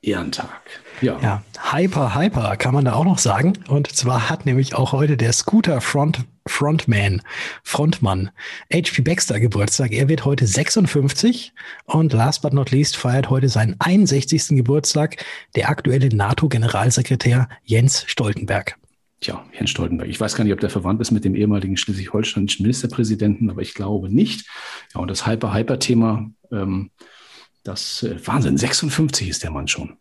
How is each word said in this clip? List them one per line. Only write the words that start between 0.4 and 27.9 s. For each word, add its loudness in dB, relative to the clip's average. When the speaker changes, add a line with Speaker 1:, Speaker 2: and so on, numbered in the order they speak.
Speaker 1:
Ja. 0
Speaker 2:
Ja, -2
hyper, 0
hyper, 0
kann 0
man 4
da 2
auch 2
noch 4
sagen. 2
Und 2
zwar 0
hat -6
nämlich 2
auch 0
heute 2
der 0
Scooter 2
Front-, 0
Frontman, 0
Frontmann 0
H 0
P 2
Baxter 0
Geburtstag. 0
Er 2
wird 2
heute 2
sechsundfünfzig. 2
Und 2
last 2
but 0
not 2
least 2
feiert 0
heute 2
seinen 2
einundsechzigsten 2
Geburtstag 0
der 0
aktuelle 2
nato-Generalsekretär 2
Jens 2
Stoltenberg. -4
Speaker 1:
Tja, -8
Jens -2
Stoltenberg. -4
Ich -8
weiß -2
gar 0
nicht, 4
ob 0
der -2
verwandt -2
ist -2
mit 2
dem 2
ehemaligen 0
schleswig-holsteinischen -2
Ministerpräsidenten, 0
aber -6
ich -8
glaube -4
nicht. 0
Ja, -6
und -6
das -6
Hyper-Hyper-Thema, 0
ähm, -4
das, -8